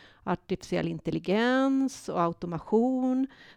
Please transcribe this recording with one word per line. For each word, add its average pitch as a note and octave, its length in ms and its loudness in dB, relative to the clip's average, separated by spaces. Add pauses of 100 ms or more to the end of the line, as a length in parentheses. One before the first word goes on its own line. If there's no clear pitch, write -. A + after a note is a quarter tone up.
(240)
artificiell E3+ 640 -2
intelligens A#3+ 1200 0
och F3 120 0
automation, B3 1080 0 (300)